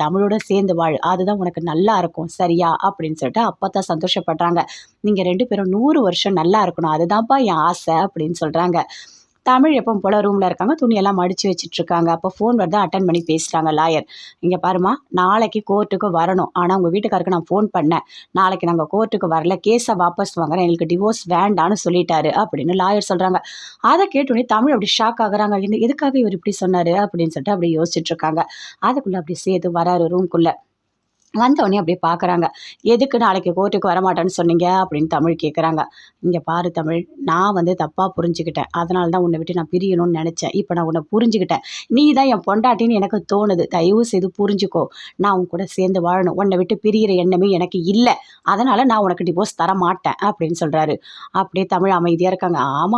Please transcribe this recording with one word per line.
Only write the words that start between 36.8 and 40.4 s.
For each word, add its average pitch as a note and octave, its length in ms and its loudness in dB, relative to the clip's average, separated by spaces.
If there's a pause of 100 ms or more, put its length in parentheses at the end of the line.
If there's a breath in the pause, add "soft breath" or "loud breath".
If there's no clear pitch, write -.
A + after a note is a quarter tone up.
நான் G3+ 280 2
வந்து F3+ 200 0
தப்பா F#3 480 -2
புரிஞ்சுக்கிட்டேன். D#3+ 500 -4
அதனால E3+ 380 -2
தான் F#3 120 0
உன்னை E3+ 160 0
விட்டு D#3+ 160 -6
நான் E3 180 -4
பிரியணும்னு F3 460 0
நினைச்சேன். E3 380 -4